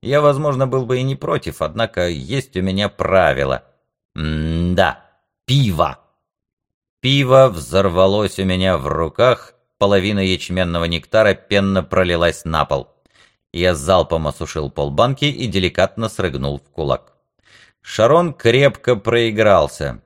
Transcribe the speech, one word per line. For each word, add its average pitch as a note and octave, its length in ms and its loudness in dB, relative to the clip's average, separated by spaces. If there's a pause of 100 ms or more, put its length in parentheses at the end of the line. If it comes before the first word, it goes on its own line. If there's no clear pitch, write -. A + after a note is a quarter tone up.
Я, C#3 180 0
возможно, C#3+ 460 0
был C3 180 -2
бы B2 140 -2
и B2+ 60 -2
не C3+ 100 -2
против, - 480 -6
однако F2 460 -2
есть F2 480 -6
у F#2+ 60 -2
меня F#2+ 260 -2
правило. C#2 760 0 (540)
М-да, D#2+ 880 -2 (400)
пиво. F2+ 560 0 (960)
Пиво C3+ 520 4
взорвалось F#2+ 920 0
у G2 40 -2
меня F#2 340 0
в C#2 100 -6
руках, E2 680 -2 (240)
половина G2+ 480 0
ячменного F2 600 -2
нектара F#2+ 480 0
пенно G2 500 0
пролилась E2+ 600 0
на D#2+ 200 -2
пол. C#2 240 -4 (640)
Я F2 240 0
залпом E2 500 0
осушил D2 460 -8
полбанки A2 540 -2
и C#3 200 -4
деликатно F#2+ 600 -2
срыгнул C#2+ 500 -6
в - 100 -20
кулак. - 460 -6 (680)
Шарон D3+ 520 2
крепко B2 640 2
проигрался. G#2 1080 0